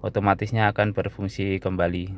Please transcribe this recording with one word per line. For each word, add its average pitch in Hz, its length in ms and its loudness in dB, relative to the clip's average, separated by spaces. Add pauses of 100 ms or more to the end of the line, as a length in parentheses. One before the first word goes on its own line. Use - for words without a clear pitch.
otomatisnya 104 720 2
akan 104 240 2
berfungsi 98 640 -4
kembali. 90 580 -2